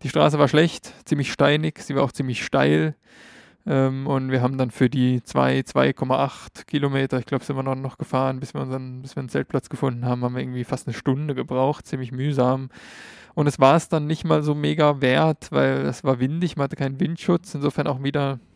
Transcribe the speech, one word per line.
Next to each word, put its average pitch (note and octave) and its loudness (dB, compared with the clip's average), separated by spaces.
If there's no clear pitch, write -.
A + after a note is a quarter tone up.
Die D3 -6
Straße D3+ 4
war C#3+ 6
schlecht, - 2
ziemlich C#3+ -2
steinig, D3+ 0
sie - -8
war C3+ 2
auch C3+ 0
ziemlich C3 -4
steil. D3+ 2
Ähm, C3+ 0
und C3 0
wir B2+ 2
haben C3 0
dann B2+ -2
für B2+ 2
die B2+ 2
zwei, C3 0
zwei C3+ 2
Komma C3 -2
acht - -6
Kilometer, C3+ -2
ich A#2 -10
glaub, C3 -4
sind C#3+ -4
wir C3+ -4
noch, C3+ -4
noch C3+ -10
gefahren, C3 -2
bis C3 -12
wir C#3 -6
unseren, C3 -8
bis C#3 -16
wir C#3+ -6
einen C3 -8
Zeltplatz C#3 -4
gefunden B2 -4
haben, B2 0
haben B2 -2
wir B2+ -4
irgendwie B2 -6
fast - -6
eine A#2 -4
Stunde C#3+ -2
gebraucht, C3 -2
ziemlich C3 -6
mühsam. C3 0
Und D3+ 2
es C#3+ 0
war C3+ 10
es D#3+ 2
dann D3+ 0
nicht D#3+ -4
mal D#3 2
so D3 0
mega D3 2
wert, C#3+ 2
weil C3+ 2
es C3+ -4
war C3 2
windig, D3+ -2
man C#3+ 0
hatte D3+ -6
keinen C3+ -4
Windschutz, E3+ -2
insofern C#3+ -2
auch C3+ -2
wieder C#3 -2